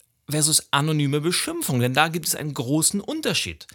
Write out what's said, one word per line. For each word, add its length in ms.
versus 420
anonyme 500
Beschimpfung, 580
denn 140
da 140
gibt 200
es 80
einen 180
großen 480
Unterschied. 720